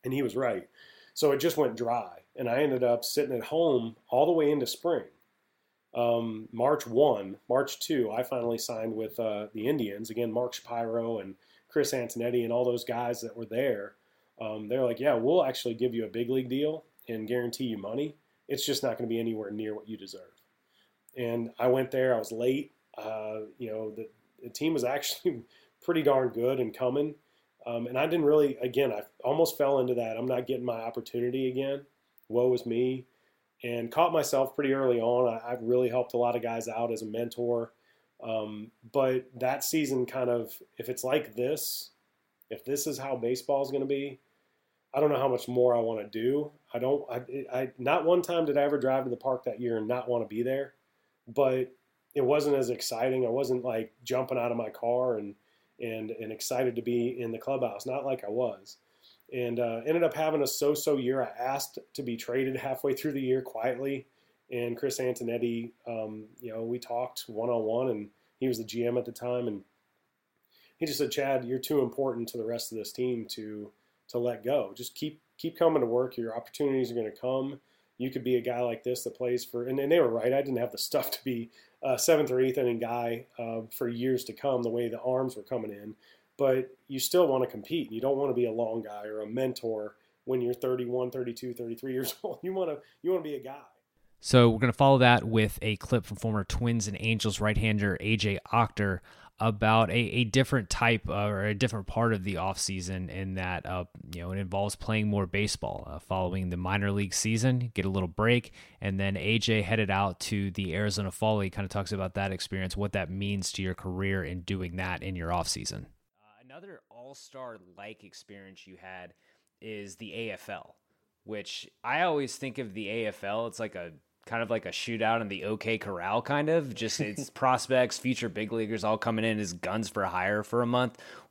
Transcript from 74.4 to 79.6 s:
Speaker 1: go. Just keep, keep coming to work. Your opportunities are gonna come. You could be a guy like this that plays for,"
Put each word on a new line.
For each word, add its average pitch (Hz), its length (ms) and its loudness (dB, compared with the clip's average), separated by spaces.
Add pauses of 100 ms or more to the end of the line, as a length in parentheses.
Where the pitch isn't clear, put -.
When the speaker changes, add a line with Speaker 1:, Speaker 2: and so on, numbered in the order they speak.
Speaker 1:
go. 127 320 0
Just - 200 -12
keep, 156 260 -8 (160)
keep 165 220 -8
coming 160 220 6
to 120 40 4
work. 120 320 0
Your 113 180 -4
opportunities 131 560 0
are 117 40 -6
gonna 110 160 -2
come. 135 480 -2 (400)
You 127 100 -2
could 123 140 -6
be 127 140 4
a 117 40 4
guy 120 200 -2
like 117 220 -2
this 123 200 -2
that 113 120 -6
plays 123 300 -2
for," 120 220 -6